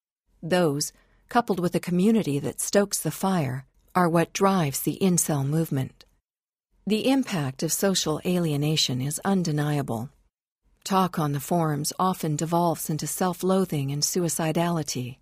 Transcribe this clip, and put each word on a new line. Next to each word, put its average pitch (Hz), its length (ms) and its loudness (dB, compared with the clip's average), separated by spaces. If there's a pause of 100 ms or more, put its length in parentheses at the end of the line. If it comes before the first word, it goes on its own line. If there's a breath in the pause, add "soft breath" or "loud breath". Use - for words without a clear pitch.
(420)
Those, 165 500 0 (360 soft breath)
coupled 220 320 0
with 175 160 0
a 165 40 0
community 175 600 2
that 143 200 -6
stokes - 380 0
the 156 140 -4
fire, 143 540 -2 (280)
are 180 140 4
what 165 240 2
drives 190 480 2
the - 200 -4
incel 160 460 2
movement. 147 580 -2 (800)
The 214 240 0
impact 196 540 0
of 156 100 -2
social 185 540 0
alienation 151 760 0
is 143 240 -4
undeniable. 147 840 0 (720)
Talk 190 360 0
on 147 140 0
the 143 80 -2
forums 156 580 0
often 180 360 -2
devolves 165 560 0
into 156 160 -4
self-loathing 180 840 0
and 147 100 -4
suicidality. 160 1200 -2